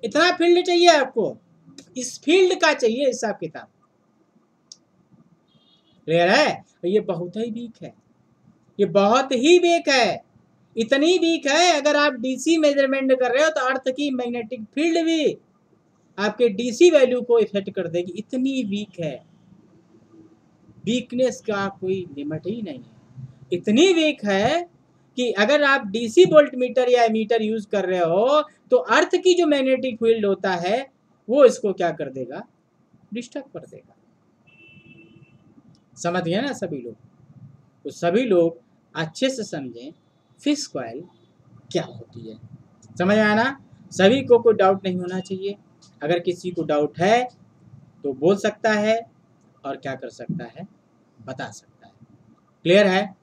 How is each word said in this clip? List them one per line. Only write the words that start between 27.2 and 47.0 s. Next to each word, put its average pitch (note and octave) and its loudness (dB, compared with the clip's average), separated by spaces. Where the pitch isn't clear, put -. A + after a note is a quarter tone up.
यूज़ G#3+ -6
कर G3 -2
रहे F3+ -2
हो A3 2
तो B3 4
अर्थ D4+ 2
की F4+ 4
जो F4 2
मैग्नेटिक C4 0
फील्ड A3+ 0
होता F#3+ -2
है G3+ -4
वो C4+ 6
इसको G#3 4
क्या F3 -2
कर D#3 -8
देगा? C3+ -12
डिस्टर्ब B3 -10
कर E3+ -16
देगा। - -20
समझ F3 -4
गए F3 -2
ना C4+ -6
सभी D#3 -10
लोग? A#2 -14
तो C#3 -10
सभी F3+ 0
लोग E3+ 2
अच्छे D#3+ -4
से B3+ -8
समझें D#3+ -12
फिक्स C#4+ -2
कॉइल B2+ -12
क्या D3+ -4
होती A2+ -18
है। A2 -18
समझ G3 0
आया G#3+ 2
ना? B3+ -2
सभी A3+ 4
को A#3+ 6
कोई A3+ 4
डाउट F#3+ 2
नहीं F#3 -4
होना F3+ -6
चाहिए। G3 -8
अगर E3+ -2
किसी F3+ -6
को E3+ -6
डाउट D3 -2
है A#3 2